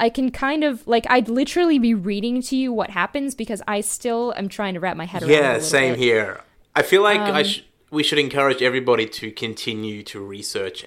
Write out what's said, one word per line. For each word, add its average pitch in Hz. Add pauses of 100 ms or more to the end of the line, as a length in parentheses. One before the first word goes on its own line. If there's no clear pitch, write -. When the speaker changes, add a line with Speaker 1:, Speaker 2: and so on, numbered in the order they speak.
Speaker 1:
I 233
can 262
kind 294
of, 262
like, 233
I'd 240
literally 285
be 233
reading 214
to 262
you 262
what 214
happens 262
because 220
I 208
still 233
am 196
trying 196
to 170
wrap 175
my 165
head 175
around 147
it -
a 151
Speaker 2:
Yeah, 139
Speaker 1:
little 113
Speaker 2:
same 131
Speaker 1:
bit. 120
Speaker 2:
here. 110 (340)
I 151
feel 185
like 208
I 202
Speaker 1:
Um, 147
Speaker 2:
sh-, - (280)
we 151
should 151
encourage 139
everybody 123
to 110
continue 107
to -
research 98